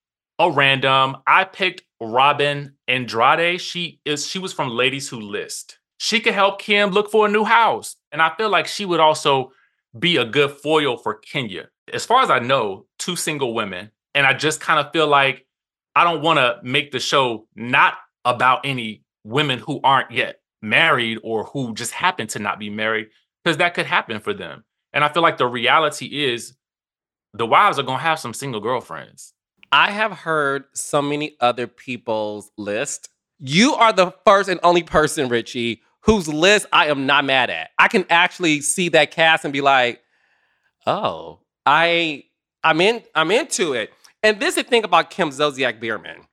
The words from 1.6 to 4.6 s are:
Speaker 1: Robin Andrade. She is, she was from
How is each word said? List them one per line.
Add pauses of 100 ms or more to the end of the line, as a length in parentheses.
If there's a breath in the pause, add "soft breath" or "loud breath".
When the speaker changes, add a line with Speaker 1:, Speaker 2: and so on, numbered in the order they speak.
Speaker 1:
Robin (120)
Andrade.
She
is,
she
was
from